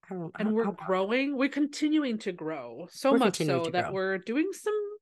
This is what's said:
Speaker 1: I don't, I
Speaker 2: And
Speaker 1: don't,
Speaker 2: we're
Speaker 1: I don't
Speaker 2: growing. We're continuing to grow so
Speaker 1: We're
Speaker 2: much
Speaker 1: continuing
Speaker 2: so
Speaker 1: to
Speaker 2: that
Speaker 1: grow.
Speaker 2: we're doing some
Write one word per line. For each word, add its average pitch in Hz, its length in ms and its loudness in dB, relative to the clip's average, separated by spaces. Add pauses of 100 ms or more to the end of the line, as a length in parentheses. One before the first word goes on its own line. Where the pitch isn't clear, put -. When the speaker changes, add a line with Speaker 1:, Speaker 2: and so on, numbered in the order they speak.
Speaker 1:
I 190 60 -8
don't, 175 200 -6
I - 60 -8
Speaker 2:
And 214 80 0
Speaker 1:
don't, 220 60 2
Speaker 2:
we're 226 80 2
Speaker 1:
I - 40 2
don't 196 120 -4
Speaker 2:
growing. 214 580 0
We're 269 140 2
continuing 294 680 0
to 190 120 -4
grow 156 580 -8
so - 220 2
Speaker 1:
We're 277 60 8
Speaker 2:
much 220 200 4
Speaker 1:
continuing 170 220 2
Speaker 2:
so 165 60 -2
Speaker 1:
to 165 60 -2
Speaker 2:
that 175 140 0
Speaker 1:
grow. - 60 -6
Speaker 2:
we're 190 260 0
doing 262 360 -2
some - 180 -4 (300)